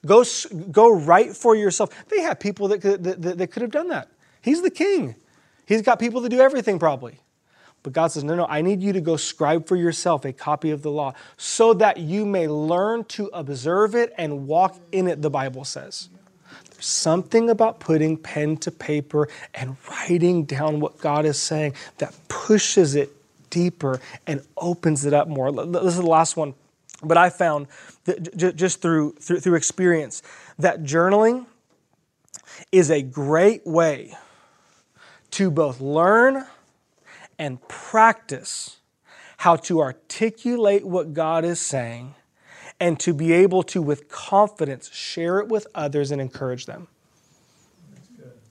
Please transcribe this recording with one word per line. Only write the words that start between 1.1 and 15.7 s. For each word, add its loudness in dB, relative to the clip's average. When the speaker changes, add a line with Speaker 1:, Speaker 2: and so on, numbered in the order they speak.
Speaker 1:
for 4
yourself. 0
They 0
had -4
people -4
that -2
could, 0
that, -6
that, -4
that -2
could -8
have -6
done -4
that. -8
He's 0
the 0
king. -2
He's 0
got 2
people -4
that -6
do 2
everything 4
probably. -4
But -12
God 2
says, -6
"No, -4
no, -2
I -4
need -2
you -2
to -2
go -2
scribe -2
for 0
yourself -2
a -8
copy -4
of -8
the -6
law -6
so 4
that 4
you -4
may -2
learn -2
to -8
observe -2
it 0
and -6
walk 2
in 0
it," -4
the -2
Bible -6
says. -14